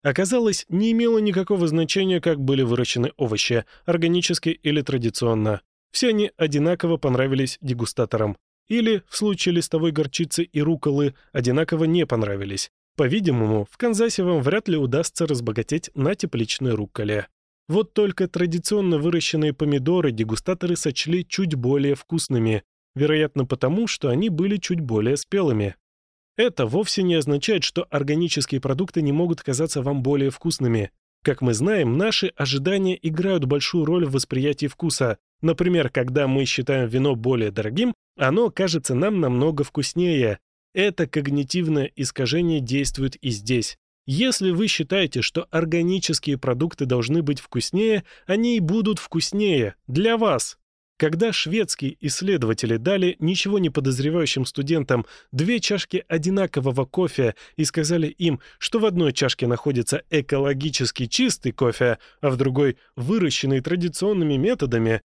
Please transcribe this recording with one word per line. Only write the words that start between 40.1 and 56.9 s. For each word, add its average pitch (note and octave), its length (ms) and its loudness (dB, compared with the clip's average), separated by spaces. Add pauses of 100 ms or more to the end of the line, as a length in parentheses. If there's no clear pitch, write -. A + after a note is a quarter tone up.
Это F#3 320 0
когнитивное C#3+ 880 -2
искажение C#3+ 640 -2
действует C3 560 -2
и C3 120 -6
здесь. A2 480 -2 (300)
Если F#3+ 420 0
вы F3+ 160 2
считаете, E3 560 -2
что - 300 -4
органические E3 880 0
продукты C3+ 480 -2
должны B2 340 0
быть C#3+ 180 -2
вкуснее, G3+ 680 -2 (200)
они A3+ 320 2
и - 20 2
будут G3+ 380 0
вкуснее E3 800 0 (100)
для G#3+ 320 2
вас. F#3 400 0 (400)
Когда E3 360 0
шведские D#3+ 720 -2
исследователи B2 720 0
дали F3+ 420 0
ничего F#3+ 380 0
не E3+ 140 2
подозревающим C3+ 760 0
студентам C#3 600 -2 (260)
две F#3 280 0
чашки F#3 480 -4
одинакового D3+ 800 0
кофе C#3 500 0 (220)